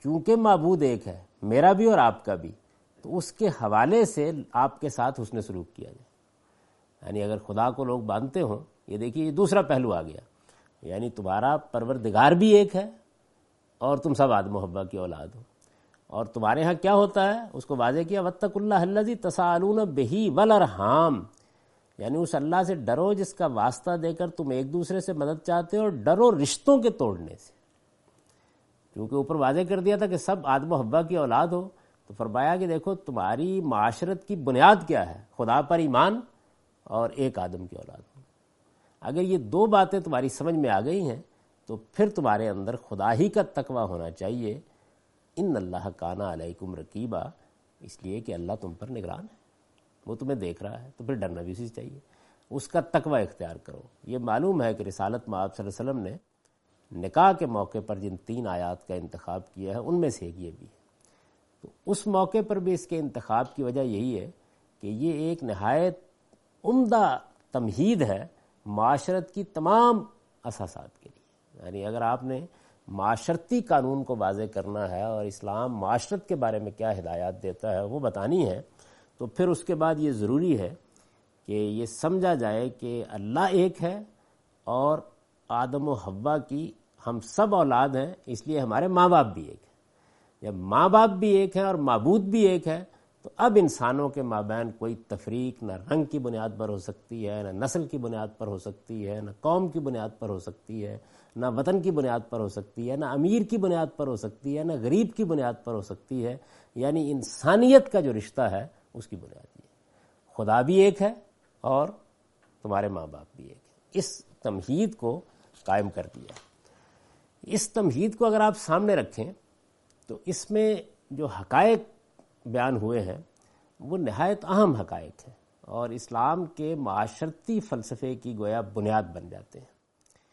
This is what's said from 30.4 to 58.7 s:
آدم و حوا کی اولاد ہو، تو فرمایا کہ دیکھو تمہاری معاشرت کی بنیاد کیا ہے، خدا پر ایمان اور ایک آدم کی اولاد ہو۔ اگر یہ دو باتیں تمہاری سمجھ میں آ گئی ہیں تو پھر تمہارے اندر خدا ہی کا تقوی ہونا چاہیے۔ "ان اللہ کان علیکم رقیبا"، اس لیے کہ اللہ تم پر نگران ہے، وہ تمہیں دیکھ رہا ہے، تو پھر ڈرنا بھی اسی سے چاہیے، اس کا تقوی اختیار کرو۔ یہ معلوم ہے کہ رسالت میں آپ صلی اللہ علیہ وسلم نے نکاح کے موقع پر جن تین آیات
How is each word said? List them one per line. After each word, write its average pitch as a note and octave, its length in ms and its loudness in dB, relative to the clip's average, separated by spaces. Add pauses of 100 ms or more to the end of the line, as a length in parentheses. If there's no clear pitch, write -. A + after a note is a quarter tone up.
آدم C#3 280 0
و - 20 4
حوا C3+ 280 2
کی E3+ 140 -4
اولاد C#3 300 2
ہو، F3 220 -4 (380)
تو G2+ 80 -18
فرمایا B2 420 0
کہ F#3 100 -2
دیکھو E3+ 280 -2
تمہاری C#3 640 -2
معاشرت C#3 680 0
کی G3+ 80 -4
بنیاد C#3+ 400 8 (100)
کیا F#2 280 0
ہے، - 80 -16 (140)
خدا B2 260 4
پر E3 160 2
ایمان E3 420 4 (640)
اور A2+ 260 -2
ایک C3 280 -2
آدم F2+ 280 -6
کی - 100 -16
اولاد - 240 -18 (160)
ہو۔ C3+ 40 -20 (800)
اگر D#3 200 -2
یہ F#3 180 2
دو D3 280 2
باتیں G3 340 4
تمہاری C3+ 280 0
سمجھ D#3+ 260 -2
میں C#3+ 160 2
آ G2 100 4
گئی D#3+ 300 -2
ہیں A#2+ 120 -8 (440)
تو A2 100 -8
پھر - 320 0
تمہارے A2+ 400 0
اندر G2+ 280 -4
خدا G2+ 360 -2
ہی D#3 160 4
کا G3+ 140 2
تقوی C3 460 -6
ہونا E2+ 220 -8
چاہیے۔ A2 500 -6 (760)
"ان E3+ 200 -2
اللہ F2+ 400 -6
کان F2+ 240 -6
علیکم F2 540 -8
رقیبا"، G2 460 -8 (600)
اس - 220 -20
لیے G2 180 -8
کہ A2 140 -10
اللہ F2 260 -8
تم F2+ 120 -10
پر A2 180 -14
نگران G2 300 -10
ہے، G#3+ 160 -20 (720)
وہ G#2+ 80 -8
تمہیں C3+ 200 -6
دیکھ F2+ 280 -8
رہا A2 200 -12
ہے، C3 140 -20
تو B2 80 -16
پھر C3+ 100 -4
ڈرنا F2 280 -6
بھی F2+ 100 -10
اسی A2+ 160 -10
سے A2+ 60 -18
چاہیے، C3+ 240 -14 (520)
اس C3+ 180 -8
کا E3+ 120 0
تقوی C#3+ 420 0
اختیار E2+ 340 -10
کرو۔ - 240 -20 (240)
یہ B2+ 140 -8
معلوم B2+ 440 0
ہے A2 120 0
کہ G#2 80 -8
رسالت G2+ 460 -6
میں G2 100 -4
آپ F#2+ 180 -4
صلی G2+ 100 -10
اللہ A#2 240 -8
علیہ - 0 -
وسلم G#2+ 220 -6
نے D3+ 40 -14 (920)
نکاح F3 260 6
کے E3 140 -4
موقع A2 400 -4
پر G#2 120 -6
جن F#2+ 180 -8
تین A#2 300 -8
آیات F2+ 420 -6